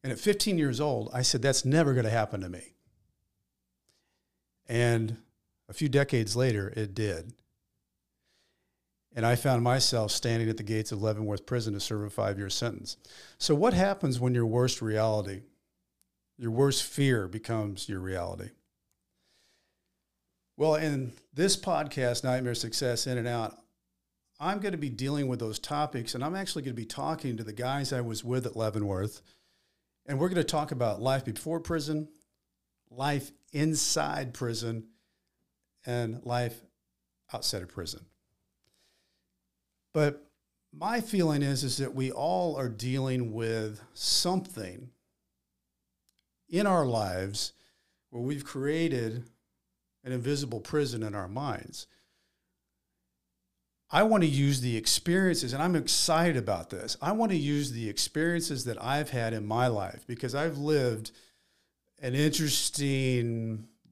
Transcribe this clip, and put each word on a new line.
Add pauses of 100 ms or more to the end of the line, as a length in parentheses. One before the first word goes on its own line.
And
at
fifteen
years
old,
I
said,
"That's
never
gonna
happen
to
me." (1900)
And (500)
a
few
decades
later,
it
did. (1800)
And
I
found
myself
standing
at
the
gates
of
Leavenworth
Prison
to
serve
a
five-year
sentence. (420)
So
what
happens
when
your
worst
reality, (960)
your
worst
fear
becomes
your
reality? (2000)
Well,
in (200)
this
podcast,
Nightmare
Success
In
and
Out, (840)
I'm
gonna
be
dealing
with
those
topics,
and
I'm
actually
gonna
be
talking
to
the
guys
I
was
with
at
Leavenworth, (840)
and
we're
gonna
talk
about
life
before
prison, (840)
life (200)
inside
prison, (960)
and
life (720)
outside
of
prison. (1900)
But (420)
my
feeling
is,
is
that
we
all
are
dealing
with (140)
something (1600)
in
our
lives (580)
where
we've
created (720)
an
invisible
prison
in
our
minds. (2000)
I
want
to
use
the
experiences,
and
I'm
excited
about
this.
I
want
to
use
the
experiences
that
I've
had
in
my
life
because
I've
lived (880)
an
interesting (240)